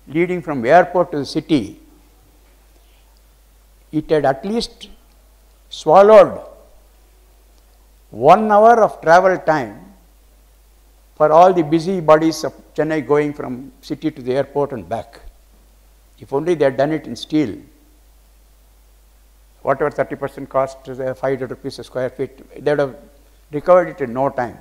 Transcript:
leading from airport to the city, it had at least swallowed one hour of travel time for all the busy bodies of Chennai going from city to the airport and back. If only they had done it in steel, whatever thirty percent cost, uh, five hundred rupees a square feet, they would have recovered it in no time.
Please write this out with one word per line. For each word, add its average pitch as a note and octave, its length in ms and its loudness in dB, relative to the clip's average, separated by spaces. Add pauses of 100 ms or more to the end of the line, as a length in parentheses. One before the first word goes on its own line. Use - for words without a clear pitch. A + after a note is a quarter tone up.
leading F3 340 -4
from C#3 240 -8
airport F3 460 2
to D3+ 80 -6
the C3+ 80 -6
city, C#3+ 540 -4 (2000)
it D3+ 180 -6
had D3+ 160 0
at C#3 200 -2
least - 440 -8 (800)
swallowed F#3 800 4 (1600)
one F#3 420 4
hour A3 300 6
of - 180 -2
travel F3+ 380 4
time C3+ 560 -6 (1200)
for D3+ 180 2
all F3 180 6
the F3 120 0
busy E3 360 -2
bodies D#3 460 2
of C3+ 80 -8 (220)
Chennai D3+ 320 -4
going D3 260 0
from B2+ 480 -12
city D#3 300 -8
to C#3 100 -14
the B2 140 -6
airport C#3+ 380 -4
and G2+ 140 -12
back. G#2 320 -12 (1000)
If A2+ 140 -20
only D#3 220 -2
they D3 120 0
had C3 100 -2
done C#3+ 160 -2
it D3 140 -8
in A#2+ 100 -12
steel, C#3+ 400 -4 (2000)
whatever C#3 280 -2
thirty C#3 240 -6
percent C3+ 360 -12
cost, C3+ 400 -6
uh, B2+ 240 -8
five C3+ 240 -6
hundred B2+ 140 -10
rupees B2+ 260 -14
a A#2 60 -16
square B2+ 260 -8
feet, - 520 -14
they D3 100 -2
would D3 80 -2
have C3 160 -4 (540)
recovered E3+ 380 2
it D3 140 -16
in A#2+ 100 -8
no C3+ 160 -2
time. B2 320 -6